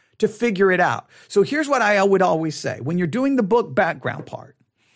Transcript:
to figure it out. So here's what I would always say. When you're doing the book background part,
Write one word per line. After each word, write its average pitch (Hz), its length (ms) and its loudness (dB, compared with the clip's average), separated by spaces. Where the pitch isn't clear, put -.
to 214 80 2
figure 196 440 0
it 180 80 2
out. 139 280 0
So 202 140 2
here's 285 260 0
what 269 140 0
I 208 200 2
would 196 200 2
always 160 340 0
say. - 260 -8
When 156 160 -4
you're 180 100 0
doing 262 280 0
the 247 80 2
book 185 300 0
background 160 520 -2
part, - 300 -16